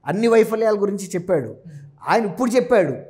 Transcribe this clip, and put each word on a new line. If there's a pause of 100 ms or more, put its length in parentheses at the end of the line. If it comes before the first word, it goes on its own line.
అన్ని
వైఫల్యాల
గురించి
చెప్పాడు. (540)
ఆయన
ఇప్పుడు
చెప్పాడు (160)